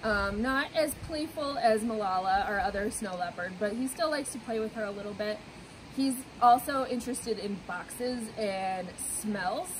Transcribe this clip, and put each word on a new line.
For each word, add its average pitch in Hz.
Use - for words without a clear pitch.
Um, 202
not 262
as 311
playful 302
as 220
Malala, 196
our 202
other 202
snow 190
leopard, 180
but 208
he 247
still 320
likes 294
to 262
play 220
with 220
her 220
a 202
little 202
bit. 208
He's 269
also 254
interested 240
in 196
boxes 220
and 190
smells. 214